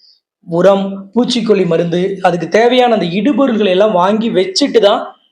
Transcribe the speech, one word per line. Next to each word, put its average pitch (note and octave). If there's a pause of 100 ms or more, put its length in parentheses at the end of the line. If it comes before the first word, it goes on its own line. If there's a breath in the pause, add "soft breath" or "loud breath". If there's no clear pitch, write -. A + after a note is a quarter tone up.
(480 soft breath)
உரம், F#3+ (260)
பூச்சிக்கொல்லி A3+
மருந்து, E3+ (280)
அதுக்கு E3+
தேவையான A#3+
அந்த F3+ (100)
இடுபொருள்களை A3
எல்லாம் G#3
வாங்கி G#3+
வச்சுட்டு F#3+
தான் G#3+ (280 loud breath)